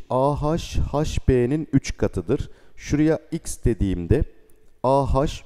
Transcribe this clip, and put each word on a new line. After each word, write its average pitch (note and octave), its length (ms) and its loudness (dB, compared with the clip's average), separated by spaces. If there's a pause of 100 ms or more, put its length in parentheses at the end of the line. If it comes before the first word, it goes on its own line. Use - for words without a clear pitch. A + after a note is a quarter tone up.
(100)
A C3 320 0
H, D#3 380 0
H - 480 -2
B'nin C3 440 4
üç - 240 -10
katıdır. - 540 -2 (260)
Şuraya D#3 420 0 (140)
x - 320 -6
dediğimde F#2+ 600 2 (580)
A C3+ 320 2
H C#3+ 320 -2